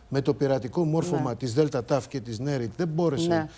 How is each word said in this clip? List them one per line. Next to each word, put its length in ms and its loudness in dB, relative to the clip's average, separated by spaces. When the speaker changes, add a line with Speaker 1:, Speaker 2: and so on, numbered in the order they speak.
Speaker 1:
Με 120 0
το 140 2
πειρατικό 500 0
μόρφωμα 460 0
Speaker 2:
Ναι. 60 -4
Speaker 1:
της 180 -4
Δέλτα 300 2
Ταφ 240 0
και 120 -6
της 180 -8
νέριτ 380 -2
δεν 120 -2
μπόρεσε 400 0
Speaker 2:
Ναι. 300 2